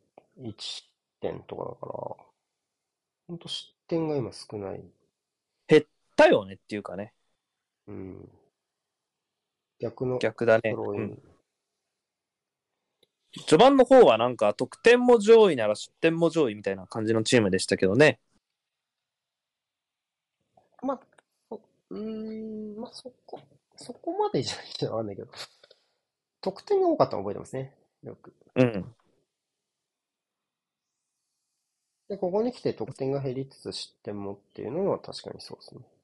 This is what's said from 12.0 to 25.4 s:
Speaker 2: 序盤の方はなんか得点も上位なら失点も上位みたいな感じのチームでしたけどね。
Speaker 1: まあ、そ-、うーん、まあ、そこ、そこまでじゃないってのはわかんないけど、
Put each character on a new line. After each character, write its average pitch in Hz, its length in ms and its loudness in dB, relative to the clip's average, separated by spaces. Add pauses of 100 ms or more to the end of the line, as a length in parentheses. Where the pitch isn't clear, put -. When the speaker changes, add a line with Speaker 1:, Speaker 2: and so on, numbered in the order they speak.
Speaker 2:
序 156 160 4
盤 277 140 8
の 254 80 6
方 254 200 10
は 123 140 8
な 117 100 2
ん 123 80 -4
か 104 180 2
得 - 220 -6
点 240 240 6
も 247 180 6
上 214 320 8
位 143 60 -2
な 110 100 0
ら 107 100 0
失 - 240 -16
点 165 160 2
も 165 140 2
上 156 200 0
位 104 40 -8
み 104 80 -14
た 98 80 -4
い 95 60 -4
な 92 100 -16
感 113 200 -6
じ 113 60 0
の 113 100 2
チ 123 160 2
ー 113 40 4
ム 101 80 2
で 95 80 0
し - 80 -4
た 98 100 0
け 95 100 0
ど 92 80 0
ね。 139 240 6 (2750)
Speaker 1:
ま 262 120 -6
あ、 247 60 -14 (480)
そ-、 214 120 -16 (300)
う 185 80 -12
ー 220 760 -12
ん、 - 60 -16
ま 247 80 -14
あ、 - 40 -20
そ - 200 -20 (140)
こ、 294 140 -18 (360)
そ - 160 -20
こ - 260 -10
ま 415 120 -2
で 139 120 -2
じ - 100 -6
ゃ - 40 -10
な - 60 -16
い - 40 -20
っ - 80 -20
て 139 120 -6
の 107 60 -6
は 110 60 -6
わ 117 40 -4
か - 20 -6
ん - 40 -8
な 101 40 -10
い 95 40 -10
け 110 60 -14
ど、 123 60 -16 (1120)